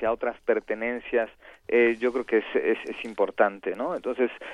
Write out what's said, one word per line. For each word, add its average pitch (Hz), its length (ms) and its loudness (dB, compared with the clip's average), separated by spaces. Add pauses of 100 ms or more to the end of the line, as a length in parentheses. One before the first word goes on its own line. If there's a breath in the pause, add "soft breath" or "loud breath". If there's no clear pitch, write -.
y - 40 -6
a 110 80 2
otras 120 320 -4
pertenencias, 113 840 -2 (400 loud breath)
eh, 117 320 6
yo 123 120 2
creo 123 120 -2
que 113 140 2
es, 104 60 0 (100)
es, 139 240 2 (100)
es - 160 -8
importante, 98 720 0
¿no? 151 180 -4
Entonces, 123 360 0 (240 loud breath)